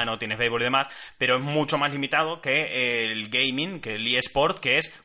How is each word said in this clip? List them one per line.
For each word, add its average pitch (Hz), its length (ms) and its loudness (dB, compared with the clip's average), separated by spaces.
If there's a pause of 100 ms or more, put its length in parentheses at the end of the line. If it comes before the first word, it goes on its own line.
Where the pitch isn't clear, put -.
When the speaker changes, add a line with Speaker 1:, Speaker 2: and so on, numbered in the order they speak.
Speaker 1:
Claro. 113 160 -2
Speaker 2:
tienes 107 180 -6
béisbol 117 240 0
y 120 40 2
demás, 135 220 2 (300)
pero 127 200 4
es 127 40 -2
mucho 147 380 0
más 143 120 0
limitado 151 500 0
que 127 640 0
el 110 240 -4
gaming, 135 520 -2
que 110 140 -6
el 117 200 -2
eSport, 139 440 2
que 131 180 2
es, 160 160 -2 (120)